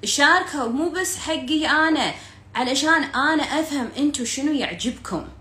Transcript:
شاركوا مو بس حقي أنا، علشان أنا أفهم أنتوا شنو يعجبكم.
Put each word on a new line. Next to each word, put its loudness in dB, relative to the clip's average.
شاركوا 2
مو 0
بس -4
حقي -2
أنا، 2
علشان 2
أنا 0
أفهم -2
أنتوا 0
شنو -2
يعجبكم. -4